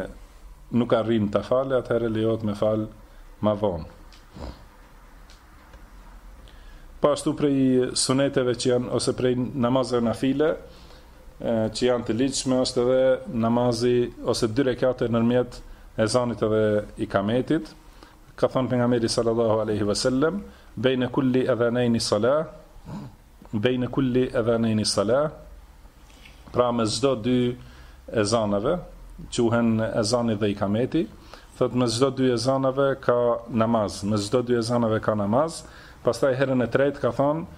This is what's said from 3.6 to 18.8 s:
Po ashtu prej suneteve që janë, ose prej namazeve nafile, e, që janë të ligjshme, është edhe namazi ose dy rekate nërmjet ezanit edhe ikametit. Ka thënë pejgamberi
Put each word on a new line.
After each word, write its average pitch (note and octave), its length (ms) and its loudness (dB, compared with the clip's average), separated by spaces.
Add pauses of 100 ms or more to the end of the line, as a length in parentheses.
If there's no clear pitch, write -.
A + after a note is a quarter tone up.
Po D3 140 4
ashtu D3 260 -2
prej C3 560 2
suneteve C3 640 0
që B2+ 140 0
janë, B2 180 0
ose B2+ 240 0
prej B2 240 0
namazeve B2 640 0
nafile, C3+ 460 0 (920)
e, A#2+ 140 -4 (180)
që A2+ 140 -2
janë A#2+ 240 2
të A2 100 0
ligjshme, C3 460 0
është B2 180 -2
edhe C3 640 2
namazi A#2+ 480 2 (340)
ose A#2+ 240 0
dy C#3 160 0
rekate B2+ 400 0
nërmjet A#2 540 0 (360)
ezanit A#2 460 0
edhe G#2+ 200 4 (440)
ikametit. A#2+ 640 0 (640)
Ka - 160 0
thënë C3 200 0
pejgamberi A#2+ 360 2